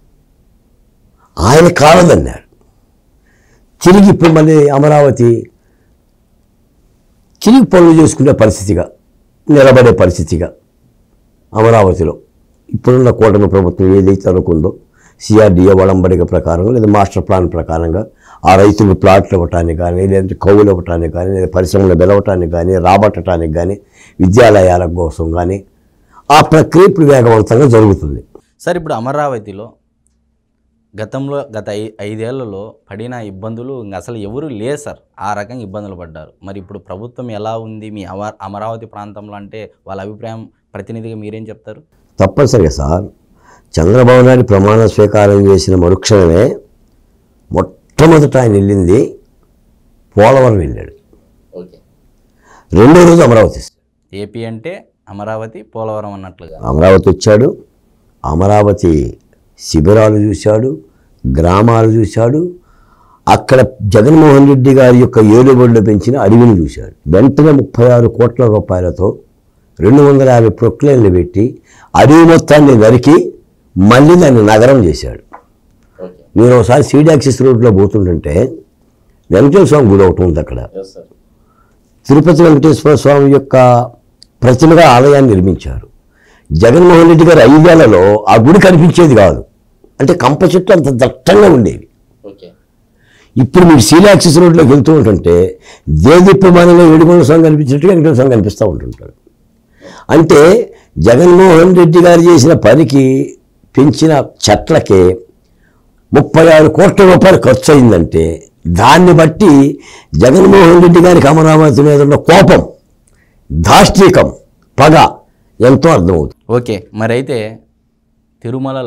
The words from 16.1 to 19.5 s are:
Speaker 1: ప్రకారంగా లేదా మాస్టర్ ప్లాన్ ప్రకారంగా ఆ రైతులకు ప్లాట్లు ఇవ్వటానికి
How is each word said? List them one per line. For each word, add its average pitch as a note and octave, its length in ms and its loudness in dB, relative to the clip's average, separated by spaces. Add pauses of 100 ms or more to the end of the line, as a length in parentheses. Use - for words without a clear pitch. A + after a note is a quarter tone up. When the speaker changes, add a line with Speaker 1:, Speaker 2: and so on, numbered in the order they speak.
Speaker 1:
ప్రకారంగా F2 400 -4
లేదా A#2 140 -2
మాస్టర్ G2+ 420 -2
ప్లాన్ F#2 240 -4
ప్రకారంగా E2 540 -8 (400)
ఆ F#2 100 2
రైతులకు G2+ 380 2
ప్లాట్లు F#2+ 420 0
ఇవ్వటానికి E2+ 440 -6